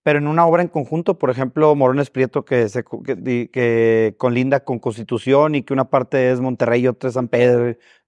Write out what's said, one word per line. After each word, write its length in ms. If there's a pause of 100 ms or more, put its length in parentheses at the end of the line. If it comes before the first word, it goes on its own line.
Pero 160
en 80
una 180
obra 160
en 60
conjunto, 500
por 140
ejemplo, 440
Morones 360
Prieto, 340
que 240
se 140
co-, 200
que 120
di-, 320
que 720
colinda 460
con 160
Constitución 760
y 80
que 100
una 160
parte 420
es 80
Monterrey 420
y 60
otra 220
es 60
San 120
Pedro, 480 (320)